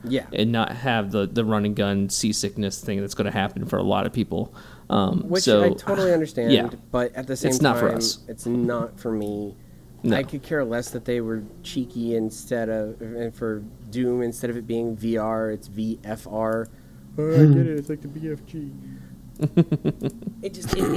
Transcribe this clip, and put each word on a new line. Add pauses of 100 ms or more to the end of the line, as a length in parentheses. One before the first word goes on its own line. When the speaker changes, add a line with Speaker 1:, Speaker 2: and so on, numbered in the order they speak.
Speaker 1:
Yeah.
Speaker 2:
and
not
have
the,
the
run
and
gun
seasickness
thing
that's
gonna
happen
for
a
lot
of
people. (360)
Um,
Speaker 1:
Which
Speaker 2:
so,
Speaker 1:
I
totally
understand,
Speaker 2:
<sighs>
yeah. (220)
Speaker 1:
but
at
the
same
Speaker 2:
It's
not
for
Speaker 1:
time,
Speaker 2:
us.
Speaker 1:
it's
not
for
me. (460)
Speaker 2:
No.
Speaker 1:
I
could
care
less
that
they
were (180)
cheeky
instead
of,
and
for (280)
Doom,
instead
of
it
being
V
R,
it's
V
F
R. (480)
Oh,
I
get
it.
It's
like
the
B
F
G. (680)
Speaker 2:
<laughs> (920)
Speaker 1:
It
just,
it, (140)